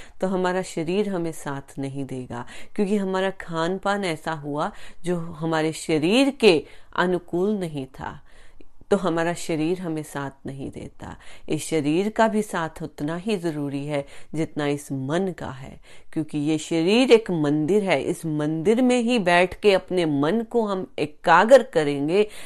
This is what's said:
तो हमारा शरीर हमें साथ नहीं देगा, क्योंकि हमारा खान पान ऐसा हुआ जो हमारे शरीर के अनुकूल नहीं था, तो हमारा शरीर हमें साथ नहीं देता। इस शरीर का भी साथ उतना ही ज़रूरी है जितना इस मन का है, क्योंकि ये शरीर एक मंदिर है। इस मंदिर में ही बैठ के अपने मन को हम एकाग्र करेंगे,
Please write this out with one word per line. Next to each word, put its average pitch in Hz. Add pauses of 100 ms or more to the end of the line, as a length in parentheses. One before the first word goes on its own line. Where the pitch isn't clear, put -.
(200)
तो 185
हमारा 185
शरीर 180
हमें 170
साथ 139
नहीं 135
देगा, 127 (300)
क्योंकि 208
हमारा 190
खान 170
पान 202
ऐसा 160
हुआ 151 (300)
जो 175
हमारे 160
शरीर 180
के 202 (320)
अनुकूल 180
नहीं 160
था, - (680)
तो 202
हमारा 170
शरीर 165
हमें 160
साथ 139 (160)
नहीं 139
देता। - (320)
इस 156
शरीर 160
का 220
भी 214
साथ 165
उतना 151
ही 202
ज़रूरी 147
है 143 (280)
जितना 151
इस 143
मन 160
का -
है, 131 (320)
क्योंकि 151
ये 151
शरीर 196
एक 220
मंदिर 156
है। 165
इस -
मंदिर 160
में 247
ही 240
बैठ 175
के 208
अपने 180
मन 151
को 226
हम 190
एकाग्र 196
करेंगे, 156 (160)